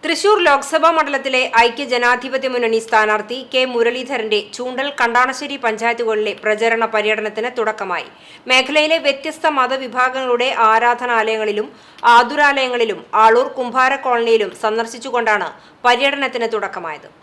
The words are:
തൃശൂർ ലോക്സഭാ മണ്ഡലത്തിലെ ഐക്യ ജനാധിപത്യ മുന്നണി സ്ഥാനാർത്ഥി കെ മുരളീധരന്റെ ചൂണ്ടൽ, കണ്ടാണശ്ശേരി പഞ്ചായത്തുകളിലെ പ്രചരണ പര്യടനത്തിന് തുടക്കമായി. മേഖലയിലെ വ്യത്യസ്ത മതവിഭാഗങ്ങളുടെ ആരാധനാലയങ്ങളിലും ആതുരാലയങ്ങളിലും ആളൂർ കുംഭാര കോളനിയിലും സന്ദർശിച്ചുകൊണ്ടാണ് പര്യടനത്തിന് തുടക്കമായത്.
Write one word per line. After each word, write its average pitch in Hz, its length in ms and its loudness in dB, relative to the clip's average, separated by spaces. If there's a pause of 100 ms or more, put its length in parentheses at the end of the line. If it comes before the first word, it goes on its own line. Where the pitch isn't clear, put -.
തൃശൂർ 339 340 2 (100)
ലോക്സഭാ 311 500 2
മണ്ഡലത്തിലെ 269 420 -2 (240)
ഐക്യ 240 280 0
ജനാധിപത്യ 247 640 0
മുന്നണി 233 300 0
സ്ഥാനാർത്ഥി 214 540 0 (160)
കെ 262 80 2 (100)
മുരളീധരന്റെ 240 680 -2 (160)
ചൂണ്ടൽ, 254 320 -6 (120)
കണ്ടാണശ്ശേരി 285 640 0
പഞ്ചായത്തുകളിലെ 220 720 -2 (100)
പ്രചരണ 226 500 0
പര്യടനത്തിന് 214 640 -2
തുടക്കമായി. 208 500 -4 (420)
മേഖലയിലെ 302 560 2
വ്യത്യസ്ത 302 420 -2 (100)
മതവിഭാഗങ്ങളുടെ 254 880 0 (220)
ആരാധനാലയങ്ങളിലും 226 1000 0 (480)
ആതുരാലയങ്ങളിലും 247 840 2 (220)
ആളൂർ 226 340 6
കുംഭാര 254 340 0 (140)
കോളനിയിലും 233 480 2 (100)
സന്ദർശിച്ചുകൊണ്ടാണ് 226 880 -2 (380)
പര്യടനത്തിന് 254 680 0
തുടക്കമായത്. 180 540 -8 (140)